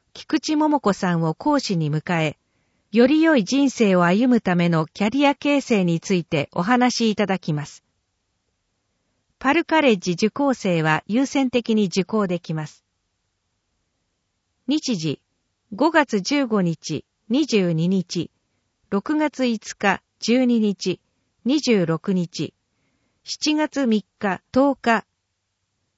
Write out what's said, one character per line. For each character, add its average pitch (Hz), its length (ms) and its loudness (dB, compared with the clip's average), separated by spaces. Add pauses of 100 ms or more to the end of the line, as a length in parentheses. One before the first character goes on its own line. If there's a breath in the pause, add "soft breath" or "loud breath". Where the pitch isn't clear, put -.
(120)
菊 - 260 -4
池 311 180 -2
桃 302 240 2
子 202 120 0
さ 180 220 -2
ん 165 80 0
を 160 120 -2
講 294 260 0
師 196 160 -4
に 160 120 -2
迎 156 320 -2
え、 156 160 -4 (540)
よ 233 160 4
り 311 160 2
良 320 140 4
い 214 80 2
人 269 260 0
生 196 240 2
を 180 100 4
歩 202 240 2
む 240 120 4
た 180 160 0
め 175 120 2
の 160 180 0
キ - 180 -6
ャ 214 60 0
リ 277 140 0
ア 277 120 4
形 285 240 0
成 208 240 0
に 170 160 0
つ - 140 -2
い 170 100 0
て 156 260 -2
お 175 140 -4
話 247 320 2
し 226 160 2
い 196 40 -4
た 208 100 0
だ 185 120 -2
き - 140 -6
ま 147 120 -4
す。 - 200 -20 (1500)
パ 262 140 0
ル 320 120 0
カ 320 160 2
レ 277 120 4
ッ 202 60 2
ジ 180 140 -4
受 208 180 0
講 277 220 0
生 175 300 -2
は 156 240 0
優 254 200 0
先 269 240 -2
的 233 260 0
に 214 100 2
受 185 160 -2
講 208 240 -2
で 175 140 -4
き - 140 -8
ま 156 120 -6
す。 - 180 -20 (1800)
日 269 300 -2
時、 156 260 -6 (500)
五 285 200 0
月 285 280 0
十 277 260 -2
五 214 140 -2
日、 165 440 -4 (240)
二 269 180 0
十 190 260 0
二 165 160 0
日、 185 440 -4 (580)
六 - 260 -4
月 277 300 -2
五 226 300 -6
日、 196 260 -2 (160)
十 254 260 2
二 240 140 2
日、 202 420 -2 (440)
二 269 160 0
十 214 260 2
六 160 260 -4
日、 170 400 -4 (680)
七 - 320 -4
月 294 320 -2
三 220 180 0 (140)
日、 190 320 -4
十 269 240 2
日。 226 320 -2 (920)